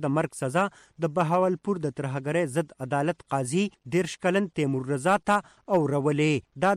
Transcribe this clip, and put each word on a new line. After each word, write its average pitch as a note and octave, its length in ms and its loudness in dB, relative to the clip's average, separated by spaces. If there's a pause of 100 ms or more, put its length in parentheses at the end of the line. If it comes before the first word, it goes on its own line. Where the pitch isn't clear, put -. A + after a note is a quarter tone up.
د C#3 140 0
مرګ D#3+ 220 -2
سزا D3 260 0 (400)
د D#3 100 -2
بهاولپور F#3 720 0
د C#3 160 -4
ترهګرۍ C#3 560 -2
ضد D#3+ 180 -4 (100)
عدالت D3 400 -2 (100)
قاضي C#3 280 0 (300)
دېرش F3 200 0 (140)
کلن F#3+ 320 0
تیمور C3+ 320 -2
رضا D3 240 2 (160)
ته G#3 80 4 (380)
اورولې. D3 880 0
دا G3 120 4